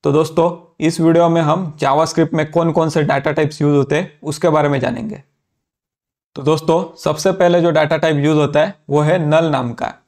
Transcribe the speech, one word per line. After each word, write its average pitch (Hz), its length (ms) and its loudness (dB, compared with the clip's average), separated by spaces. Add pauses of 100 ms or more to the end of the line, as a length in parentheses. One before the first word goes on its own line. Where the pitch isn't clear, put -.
तो 147 80 0
दोस्तों, 156 340 0 (340)
इस 160 200 0
वीडियो 165 280 4
में 165 140 2
हम 160 240 0 (140)
JavaScript 156 540 0
में 156 160 -2
कौन 165 220 0
कौन 160 160 0
से 151 140 0
डेटा 147 300 -2
टाइप्स 151 300 -2
यूज़ 147 140 2
होते 143 200 0
हैं, 185 260 -6
उसके 156 260 -2
बारे 151 200 2
में 143 120 0
जानेंगे। - 420 -6 (1120)
तो 139 60 -12
दोस्तों, 156 400 0 (140)
सबसे 160 360 -2
पहले 175 280 2
जो 170 100 2
डेटा 156 260 2
टाइप 151 280 0
यूज़ 156 140 2
होता 147 220 0
है, 190 140 -2 (160)
वो 147 100 2
है 160 200 2
नल 156 300 0
नाम 127 240 -4
का। - 200 -8 (140)